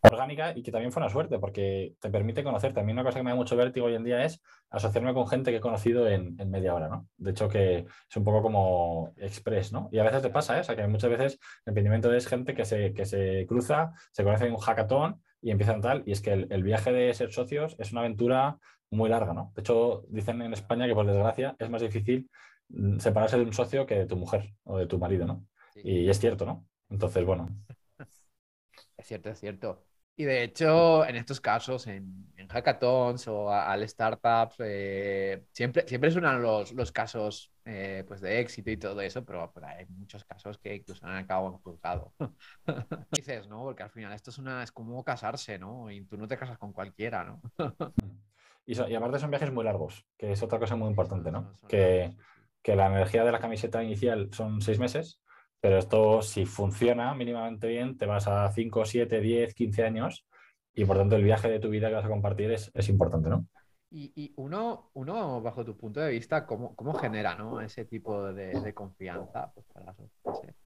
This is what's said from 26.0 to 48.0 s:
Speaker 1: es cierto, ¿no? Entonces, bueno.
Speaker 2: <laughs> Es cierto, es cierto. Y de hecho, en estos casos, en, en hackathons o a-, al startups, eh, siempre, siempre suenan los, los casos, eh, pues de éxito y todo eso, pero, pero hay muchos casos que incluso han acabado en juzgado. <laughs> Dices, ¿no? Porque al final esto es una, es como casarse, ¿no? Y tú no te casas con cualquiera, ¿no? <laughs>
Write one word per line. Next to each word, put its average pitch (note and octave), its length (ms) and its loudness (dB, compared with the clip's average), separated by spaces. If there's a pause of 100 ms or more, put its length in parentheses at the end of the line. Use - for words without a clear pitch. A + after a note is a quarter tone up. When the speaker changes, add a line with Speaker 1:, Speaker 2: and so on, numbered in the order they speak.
Speaker 1:
es G2+ 100 4
cierto, G#2+ 240 2
¿no? - 220 -8 (240)
Entonces, F#2+ 340 0
bueno. F2+ 240 0 (500)
Speaker 2:
<laughs> - 100 -18 (880)
Es - 120 -20
cierto, G#2 200 -10
es G#2+ 100 -10
cierto. G2+ 460 -10 (320)
Y D#3 80 -4
de C3 200 2
hecho, D#3+ 600 8
en B2 120 -4
estos A#2+ 240 -8
casos, A#2 480 0
en, G2 480 -12
en F#2+ 120 -20
hackathons B2 800 2
o G#2 220 -2
a-, G2+ 200 2
al G2+ 180 0
startups, A2+ 720 2
eh, G2 920 -4
siempre, B2 340 0
siempre B2+ 240 2
suenan D#3+ 300 2
los, A2 320 0
los A#2+ 200 -4
casos, A2 600 -6 (120)
eh, G2 420 -8
pues G2 140 -14
de G2+ 200 -2
éxito A2+ 300 -6
y A2 60 -2
todo G2+ 240 -6
eso, G2 240 -6
pero, E2+ 280 -10
pero - 140 -18
hay F2 200 -16
muchos F#2+ 380 -18
casos - 340 -16
que G#2 180 -12
incluso G2 300 -18
han F#2 100 -8
acabado F#2+ 360 -4
en F#2 60 -16
juzgado. - 600 -8
<laughs> - 920 -10
Dices, A#2+ 360 -8
¿no? G#2+ 140 -14
Porque C3 200 -10
al G#2+ 80 -14
final G#2 220 -14
esto G#2 180 -16
es A#2 80 -16
una, C3 240 -8
es A#2 100 -12
como A#2+ 320 -12
casarse, A#2 540 -6
¿no? A2 320 -12
Y G2+ 140 -14
tú G#2+ 120 -16
no G#2 120 -10
te B2+ 100 -6
casas B2 200 -10
con G2+ 140 -12
cualquiera, G2+ 520 -8
¿no? G2+ 180 -16 (160)
<laughs> D3 360 -6 (720)